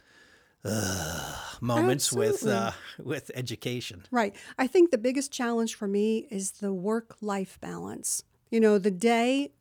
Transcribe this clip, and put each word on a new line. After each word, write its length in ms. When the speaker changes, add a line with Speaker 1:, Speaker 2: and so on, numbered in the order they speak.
Speaker 1:
uh, 720
moments 520
with, 220
Speaker 2:
Absolutely. 120
Speaker 1:
uh, 120
with 320
education. 760
Speaker 2:
Right. 240
I 100
think 240
the 60
biggest 340
challenge 440
for 120
me 420
is 240
the 200
work-life 880
balance. 640
You 100
know, 180
the 140
day 680